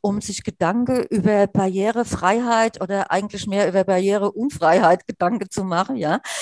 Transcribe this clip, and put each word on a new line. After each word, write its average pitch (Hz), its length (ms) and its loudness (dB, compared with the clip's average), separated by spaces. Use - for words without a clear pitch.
um 208 200 -4
sich - 240 -10
Gedanken 240 680 -2
über 202 380 2
Barrierefreiheit 226 1300 0
oder 196 300 -2
eigentlich 196 360 -4
mehr 202 220 0
über 185 160 2
Barriereunfreiheit 202 1200 2
Gedanken 202 440 -4
zu 196 140 -6
machen, 185 320 -2
ja, 170 240 -2